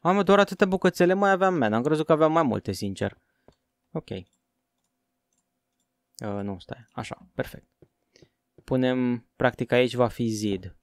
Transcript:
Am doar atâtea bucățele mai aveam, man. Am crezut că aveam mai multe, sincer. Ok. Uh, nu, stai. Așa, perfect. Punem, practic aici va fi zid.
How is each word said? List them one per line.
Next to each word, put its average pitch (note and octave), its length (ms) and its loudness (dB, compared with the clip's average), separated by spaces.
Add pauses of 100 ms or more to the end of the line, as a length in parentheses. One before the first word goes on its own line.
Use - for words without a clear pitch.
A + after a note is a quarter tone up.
Am F#3+ 220 2
doar G3 160 4
atâtea G3+ 280 2
bucățele F#3 460 2
mai G3 180 2
aveam, F#3 240 2
man. A#2+ 180 2
Am A2+ 100 0
crezut D3+ 240 0
că D#3+ 60 4
aveam D#3 200 4
mai E3 100 4
multe, G#2 300 -2
sincer. F#2+ 480 -6 (720)
Ok. - 180 -10
Uh, G2 140 -12 (1900)
nu, G2+ 400 -8
stai. - 340 -16
Așa, - 420 -12
perfect. - 320 -10 (960)
Punem, B2+ 640 -2 (100)
practic B2 360 -4
aici B2 220 2
va A#2+ 140 0
fi A#2+ 180 -6
zid. G#2 560 -6